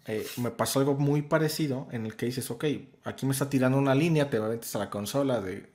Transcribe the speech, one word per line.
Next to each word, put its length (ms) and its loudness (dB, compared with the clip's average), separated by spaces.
eh, 200 -4
me 120 0
pasó 300 0
algo 160 4
muy 260 2
parecido 720 0
en 140 -4
el 100 -8
que 100 -4
dices, 240 -4
"Ok, 160 -4
aquí 220 -6
me 80 2
está 160 -2
tirando 280 4
una 160 4
línea", 360 4
te 100 0
metes 360 -4
a 40 -2
la 100 -4
consola 520 0
de, 340 -8